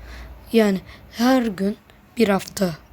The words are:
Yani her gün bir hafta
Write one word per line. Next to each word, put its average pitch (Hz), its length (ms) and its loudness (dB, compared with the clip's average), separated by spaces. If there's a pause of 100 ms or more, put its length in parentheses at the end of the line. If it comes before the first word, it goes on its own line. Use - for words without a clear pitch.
(540)
Yani 208 280 4 (300)
her 254 320 2
gün 202 340 -4 (400)
bir 220 100 4
hafta 190 420 -2 (240)